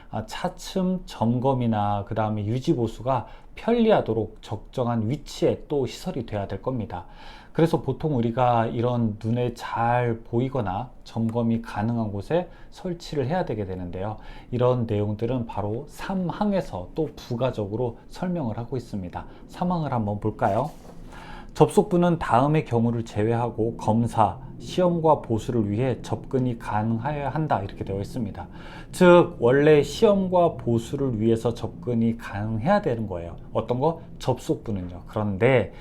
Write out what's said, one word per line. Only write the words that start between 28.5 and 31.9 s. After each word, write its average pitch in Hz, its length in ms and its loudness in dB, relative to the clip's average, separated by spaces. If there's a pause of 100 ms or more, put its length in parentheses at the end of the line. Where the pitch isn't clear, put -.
즉, 175 460 8
원래 143 440 8
시험과 185 720 4
보수를 117 680 -2
위해서 113 320 2
접근이 117 640 -2